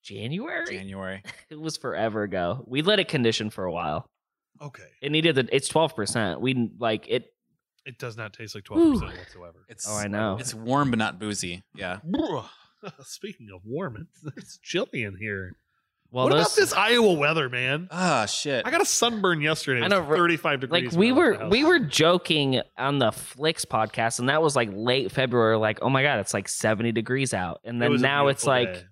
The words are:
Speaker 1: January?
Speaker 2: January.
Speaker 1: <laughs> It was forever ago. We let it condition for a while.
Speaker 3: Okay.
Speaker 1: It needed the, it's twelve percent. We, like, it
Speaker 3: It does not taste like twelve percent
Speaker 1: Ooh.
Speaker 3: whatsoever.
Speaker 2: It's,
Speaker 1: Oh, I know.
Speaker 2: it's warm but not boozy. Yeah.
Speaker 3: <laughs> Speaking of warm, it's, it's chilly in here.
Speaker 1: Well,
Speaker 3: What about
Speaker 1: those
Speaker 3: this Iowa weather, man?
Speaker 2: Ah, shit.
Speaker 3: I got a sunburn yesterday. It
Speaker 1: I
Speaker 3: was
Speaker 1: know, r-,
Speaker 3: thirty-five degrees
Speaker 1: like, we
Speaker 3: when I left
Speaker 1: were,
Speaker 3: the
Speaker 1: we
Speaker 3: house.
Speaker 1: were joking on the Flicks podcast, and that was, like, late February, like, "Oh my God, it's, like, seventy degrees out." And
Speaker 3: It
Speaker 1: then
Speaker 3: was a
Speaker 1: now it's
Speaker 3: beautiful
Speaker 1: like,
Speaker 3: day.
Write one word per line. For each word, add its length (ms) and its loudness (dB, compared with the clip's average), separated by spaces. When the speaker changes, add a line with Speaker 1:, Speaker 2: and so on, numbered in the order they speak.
Speaker 1:
January? 640 -8
Speaker 2:
January. 560 -10
Speaker 1:
<laughs> 140 -20
It 100 -16
was 160 -6
forever 460 -2
ago. 440 -4
We 160 -4
let 160 2
it 100 -2
condition 420 0
for 140 -10
a 80 -4
while. 360 -4
Speaker 3:
Okay. 220 -16
Speaker 1:
It 100 -4
needed 220 4
the, 180 2
it's 160 0
twelve 280 2
percent. 440 -2
We, 380 0
like, 300 -2
it 260 -2
Speaker 3:
It 140 -16
does 180 -10
not 160 -12
taste 220 -16
like 100 -14
twelve 300 4
percent 200 -4
Speaker 1:
Ooh. 40 -16
Speaker 3:
whatsoever. 500 -20
Speaker 2:
It's, 180 -14
Speaker 1:
Oh, 100 -4
I 100 -2
know. 340 0
Speaker 2:
it's 140 -8
warm 360 0
but 80 2
not 200 -2
boozy. 440 -6
Yeah. 240 -8
Speaker 3:
<laughs> 520 -20
Speaking 520 -16
of 120 -20
warm, 400 -10
it's, 120 -12
it's 260 -20
chilly 400 -6
in 140 -8
here. 400 -8
Speaker 1:
Well, 140 0
Speaker 3:
What 80 4
about 100 6
Speaker 1:
those 120 0
Speaker 3:
this 160 4
Iowa 420 6
weather, 340 2
man? 420 -2
Speaker 2:
Ah, 360 2
shit. 380 -2
Speaker 3:
I 60 -4
got 100 2
a 60 4
sunburn 540 2
yesterday. 400 0
It 20 0
Speaker 1:
I 40 0
Speaker 3:
was 40 0
Speaker 1:
know, 180 4
r-, 80 4
Speaker 3:
thirty-five 440 2
degrees 320 -2
Speaker 1:
like, 60 0
we 140 6
Speaker 3:
when 120 6
I 60 6
left 100 0
Speaker 1:
were, 40 -6
Speaker 3:
the 60 -4
Speaker 1:
we 100 6
Speaker 3:
house. 80 4
Speaker 1:
were 120 6
joking 800 2
on 200 0
the 140 4
Flicks 520 -4
podcast, 560 -2
and 80 0
that 120 2
was, 160 2
like, 160 2
late 380 0
February, 480 2
like, 240 0
"Oh 80 2
my 140 2
God, 160 2
it's, 120 -6
like, 160 -4
seventy 440 0
degrees 420 -2
out." 300 -6
And 120 -8
Speaker 3:
It 40 -4
Speaker 1:
then 100 2
Speaker 3:
was 120 2
a 40 2
Speaker 1:
now 220 2
it's 160 0
Speaker 3:
beautiful 280 2
Speaker 1:
like, 100 -10
Speaker 3:
day. 100 -20